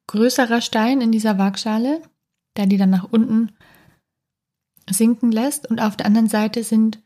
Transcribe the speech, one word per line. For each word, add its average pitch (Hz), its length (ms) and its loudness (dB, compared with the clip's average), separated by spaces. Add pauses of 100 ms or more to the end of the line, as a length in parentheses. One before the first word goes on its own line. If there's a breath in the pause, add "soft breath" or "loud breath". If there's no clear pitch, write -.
größerer 233 540 0
Stein 240 400 0
in 226 120 0
dieser 214 240 0
Waagschale, 220 680 -2 (540)
der 202 100 -2
die 196 100 2
dann 190 140 2
nach 185 140 0
unten 226 480 0 (1400 soft breath)
sinken 226 440 2
lässt 240 360 -4
und 226 120 -2
auf 214 160 -2
der - 100 -4
anderen 220 220 4
Seite 220 340 -2
sind 220 440 0